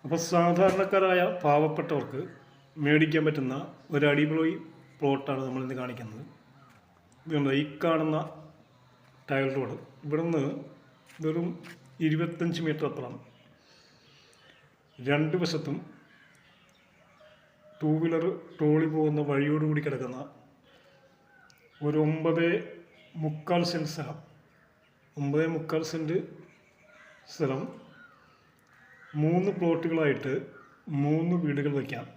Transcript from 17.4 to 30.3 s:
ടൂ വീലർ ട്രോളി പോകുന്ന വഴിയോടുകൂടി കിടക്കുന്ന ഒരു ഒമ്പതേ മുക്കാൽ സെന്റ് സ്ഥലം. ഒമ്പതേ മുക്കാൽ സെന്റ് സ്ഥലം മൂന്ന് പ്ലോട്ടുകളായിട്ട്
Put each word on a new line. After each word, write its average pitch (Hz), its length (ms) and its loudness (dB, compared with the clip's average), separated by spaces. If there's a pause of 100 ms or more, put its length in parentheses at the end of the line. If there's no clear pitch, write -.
ടൂ 151 220 0
വീലർ 165 240 0 (320)
ട്രോളി 156 380 4
പോകുന്ന 151 340 2
വഴിയോടുകൂടി 147 560 2
കിടക്കുന്ന 127 340 -4 (1700)
ഒരു 151 180 0
ഒമ്പതേ 160 460 2 (720)
മുക്കാൽ 170 480 0
സെന്റ് 156 220 -4
സ്ഥലം. - 260 -10 (1000)
ഒമ്പതേ 147 340 2
മുക്കാൽ 156 280 -2 (100)
സെന്റ് 160 260 -2 (1120)
സ്ഥലം 139 300 -2 (1600)
മൂന്ന് 180 340 4
പ്ലോട്ടുകളായിട്ട് 160 720 0 (720)